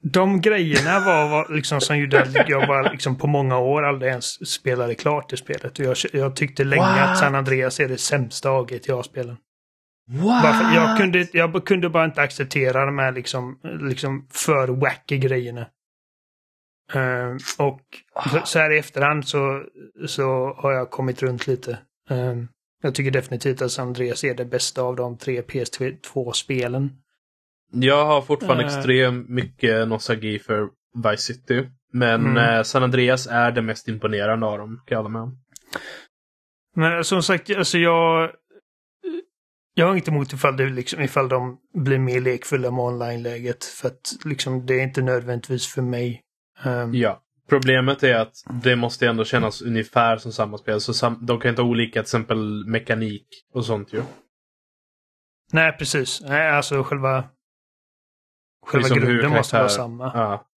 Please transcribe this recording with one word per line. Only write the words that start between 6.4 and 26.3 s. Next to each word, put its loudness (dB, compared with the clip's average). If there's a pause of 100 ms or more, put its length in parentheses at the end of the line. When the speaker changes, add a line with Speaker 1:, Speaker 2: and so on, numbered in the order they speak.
Speaker 1:
länge 4
Speaker 2:
What? 4
Speaker 1:
att 2
San 4
Andreas 0
är -8
det -4
sämsta -2
av 0
G -10
T -6
A-spelen. -8 (760)
Speaker 2:
What? 4
Speaker 1:
Varför? 4
Jag 4
kunde, 2
jag 2
b-, -2
kunde 2
bara 2
inte 0
acceptera 0
de -2
här 0
liksom, -8 (200)
liksom -4
för 0
wacky -2
grejerna. -2 (1300)
Ehm, -2 (220)
och -2 (500)
så, 2
Speaker 2:
Ah. -2
Speaker 1:
så 0
här 2
i 4
efterhand -2
så, -2 (440)
så -2
har 0
jag -2
kommit -4
runt -2
lite. -4 (320)
Ehm, -4 (340)
jag -2
tycker 0
definitivt -2
att -2
San -6
Andreas -4
är 0
det -6
bästa -4
av -2
de -6
tre -4
P -6
S -6 (420)
två-spelen. -2 (840)